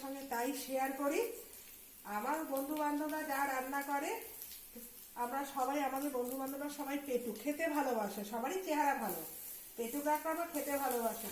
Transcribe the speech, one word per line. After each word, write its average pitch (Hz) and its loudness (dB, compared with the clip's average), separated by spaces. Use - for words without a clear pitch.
সঙ্গে 269 -4
তাই 240 2
শেয়ার 262 2
করি। 311 4
আমার 262 2
বন্ধু 277 2
বান্ধবরা 294 2
যা 277 2
রান্না 269 0
করে, 285 2
আমরা 262 0
সবাই, 269 2
আমাদের 277 0
বন্ধু 247 0
বান্ধবরা 277 -2
সবাই 277 0
পেটু 240 2
খেতে 294 0
ভালোবাসে, 226 2
সবারই 262 0
চেহারা 294 6
ভালো, 175 0
পেটু 240 -2
কাকড়া 320 4
খেতে 285 0
ভালোবাসে, 233 2